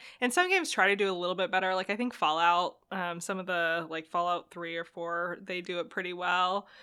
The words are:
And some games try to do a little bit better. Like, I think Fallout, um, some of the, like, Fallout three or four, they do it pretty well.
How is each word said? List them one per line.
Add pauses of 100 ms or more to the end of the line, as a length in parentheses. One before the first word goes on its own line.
(220)
And
some
games
try
to
do
a
little
bit
better.
Like,
I
think
Fallout, (160)
um,
some
of
the,
like,
Fallout
three
or
four,
they
do
it
pretty
well. (160)